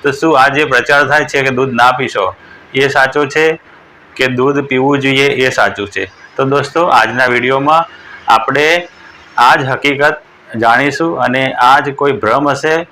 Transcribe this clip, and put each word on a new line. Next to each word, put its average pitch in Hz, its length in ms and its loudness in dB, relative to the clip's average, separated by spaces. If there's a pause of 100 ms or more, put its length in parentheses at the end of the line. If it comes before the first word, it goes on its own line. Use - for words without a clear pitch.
તો 143 180 -2
શું 160 220 2
આ 139 140 4
જે 151 180 0
પ્રચાર 143 360 2
થાય 147 240 0
છે 139 140 0
કે 131 100 -2
દૂધ 131 240 -2
ના 127 180 6
પીશો 110 260 -4 (480)
એ 135 220 0
સાચો 143 300 0 (100)
છે 156 100 2 (720)
કે 131 220 -2
દૂધ 139 320 0
પીવું 135 380 0
જોઈએ 139 200 2 (200)
એ 123 100 0
સાચું 101 400 -2
છે? 95 100 -6 (280)
તો 135 180 0
દોસ્તો, 143 340 -2 (120)
આજના 123 340 0
વીડિયોમાં 135 500 0 (520)
આપણે 135 320 0 (800)
આ 139 100 4
જ 131 120 -4
હકીકત 143 480 -2 (460)
જાણીશું 143 640 0
અને 131 180 0 (240)
આ 139 160 6
જ 139 160 -6
કોઈ 143 240 0
ભ્રમ 135 300 2
હશે 156 200 -2 (180)